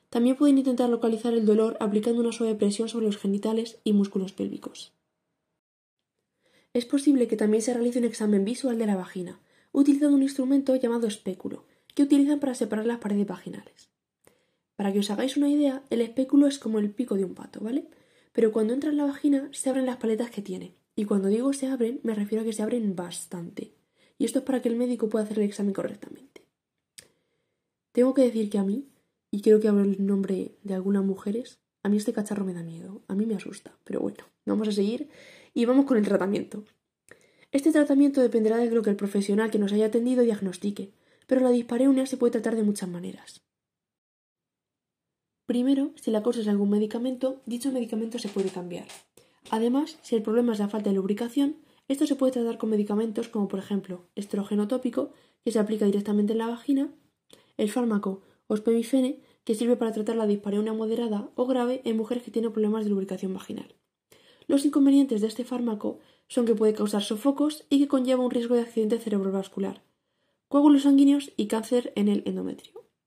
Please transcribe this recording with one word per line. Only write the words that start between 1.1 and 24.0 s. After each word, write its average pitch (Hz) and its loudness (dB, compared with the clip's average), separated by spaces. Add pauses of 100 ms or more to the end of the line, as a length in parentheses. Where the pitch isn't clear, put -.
el 226 2
dolor 220 4
aplicando 220 0
una 233 0
suave 226 -2
presión 208 0
sobre 220 -2
los 202 0
genitales 220 -4
y 214 2
músculos 196 0
pélvicos. - -10 (1800)
Es 240 0
posible 277 2
que 226 -2
también 214 2
se 240 -2
realice 240 0
un 233 2
examen 214 2
visual 240 -2
de 226 -2
la 202 2
vagina, 180 -10 (320)
utilizando 285 4
un 269 4
instrumento 269 2
llamado 233 0
espéculo, - -8 (300)
que 285 2
utilizan 285 4
para 262 -2
separar 214 -4
las 233 -2
paredes 202 -2
vaginales. - -14 (840)
Para 202 -2
que 202 2
os 202 -2
hagáis 233 -2
una 285 2
idea, 285 0
el 233 0
espéculo 262 4
es 277 0
como 220 -2
el 208 0
pico 240 -4
de 196 0
un 180 -8
pato, - -18
¿vale? 247 -6 (440)
Pero 226 2
cuando 220 0
entra 285 -2
en 294 0
la 294 0
vagina, 285 0
se - -8
abren 262 0
las 247 -4
paletas 220 -2
que 202 -10
tiene. 180 -12 (220)
Y 220 -2
cuando 202 0
digo 240 2
se 277 -6
abren, 254 -2
me 226 -2
refiero 208 -2
a - -6
que 226 -4
se 208 -6
abren 214 -2
bastante. 175 -12 (420)